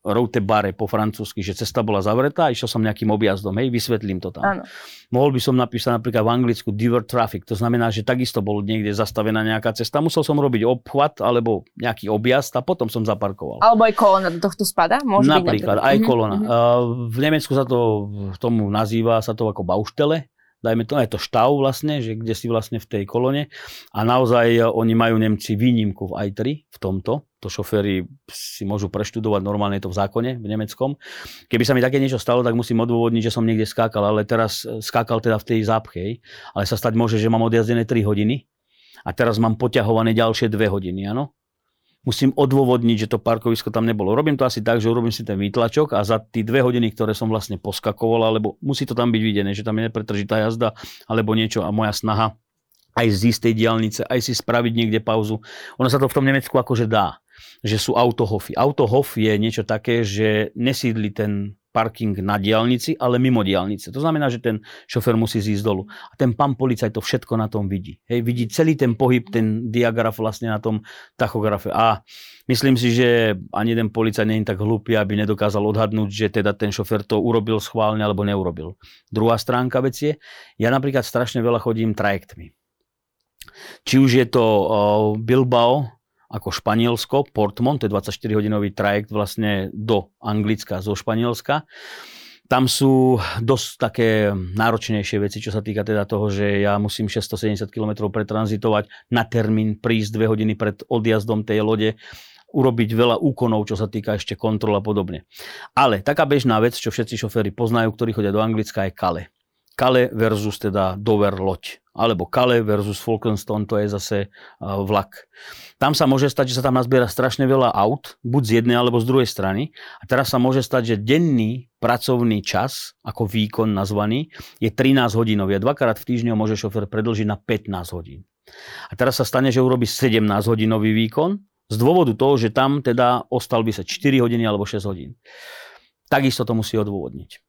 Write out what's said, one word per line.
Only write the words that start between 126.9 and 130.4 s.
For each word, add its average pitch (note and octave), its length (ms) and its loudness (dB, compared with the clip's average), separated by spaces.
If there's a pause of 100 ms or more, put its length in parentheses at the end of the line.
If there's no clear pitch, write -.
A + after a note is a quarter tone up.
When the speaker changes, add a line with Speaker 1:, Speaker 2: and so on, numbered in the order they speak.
Speaker 1:
predĺžiť G#2+ 360 -2
na G#2 120 -2
pätnásť G2+ 560 -6
hodín. E2 320 -14 (640)
A - 80 -16
teraz B2+ 200 2
sa B2 80 2
stane, C3 280 2
že C3 80 4
urobí B2+ 240 2
sedemnásť G#2+ 640 2